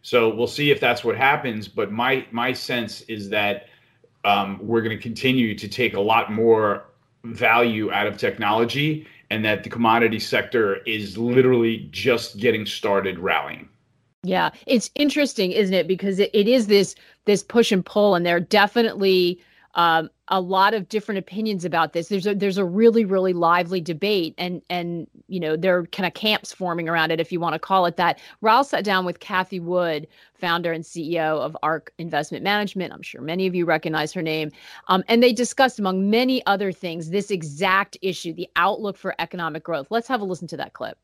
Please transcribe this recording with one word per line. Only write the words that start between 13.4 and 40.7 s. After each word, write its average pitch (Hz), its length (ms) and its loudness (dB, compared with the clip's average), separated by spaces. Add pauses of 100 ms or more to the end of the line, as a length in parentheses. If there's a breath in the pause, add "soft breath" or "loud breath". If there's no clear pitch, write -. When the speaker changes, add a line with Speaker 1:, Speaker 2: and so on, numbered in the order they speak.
Speaker 2:
Yeah, 180 260 0 (160 loud breath)
it's - 300 0
interesting, 277 560 0
isn't 190 220 0
it? 175 140 2
Because 190 320 -2
it, 202 140 2
it 208 140 4
is 233 200 4
this, 202 280 4 (300 soft breath)
this 202 180 2
push - 280 2
and 185 140 2
pull, 208 300 4
and 175 100 0
there 175 100 4
are 175 60 2
definitely, 196 1000 2 (360 soft breath)
um, 165 340 2 (180)
a 190 120 0
lot 190 340 4
of 202 140 -4
different 208 320 -4
opinions 190 460 -6
about 165 260 0
this. 170 160 -4
There's 190 180 -2
a, 214 80 2
there's 196 240 -2
a 202 60 0
really, 220 400 6
really 190 300 0
lively 175 480 2
debate, 175 560 -2
and, 180 320 -6
and, 170 380 -6 (200)
you 185 120 -8
know, 156 180 -2
there 180 200 2
are 170 100 -2
kinda 185 240 -4
camps - 420 -2
forming 170 340 -4
around 160 240 0
it, 160 80 0
if 165 120 -4
you 180 80 -4
wanna 165 200 -2
call 190 260 2
it 170 120 -2
that. 170 220 0 (220 loud breath)
Raoul 226 220 4
sat - 200 -4
down 190 220 0
with 175 140 -6
Cathie 185 400 -4
Wood, 170 480 -2 (260 soft breath)
founder 170 380 -2
and 165 140 -6
C 165 300 -6
E 170 40 0
O 156 180 0
of 156 260 -4
Ark 156 340 -4
Investment 160 460 -4
Management. 196 500 -2
I'm 73 80 -18
sure - 200 -16
many 170 240 -2
of 180 100 -2
you 170 100 0
recognize 156 480 -2
her 185 80 -6
name. 156 300 -4 (360 loud breath)
Um, 185 200 2
and 233 140 4
they 254 120 6
discussed, 247 460 0
among 190 300 0
many 247 360 0
other 196 260 0
things, 165 380 -8
this 202 200 -2
exact 185 720 -2
issue, 175 320 -6
the 170 220 -12
outlook 190 420 0
for - 220 -8
economic 165 440 -8
growth. 151 260 -6
Let's 233 180 -2
have 254 140 -2
a 208 40 -6
listen 180 240 -8
to 165 80 -10
that 135 160 -8